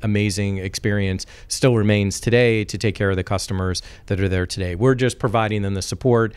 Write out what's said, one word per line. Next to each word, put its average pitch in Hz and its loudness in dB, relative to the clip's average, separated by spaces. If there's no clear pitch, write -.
amazing 101 0
experience 95 -2
still 123 2
remains 104 2
today 113 2
to 104 -8
take 101 0
care 98 0
of 95 0
the 92 0
customers 92 -2
that 95 0
are 98 2
there 92 0
today. 90 -4
We're 127 4
just 123 0
providing 107 0
them 98 -2
the 95 -4
support 113 0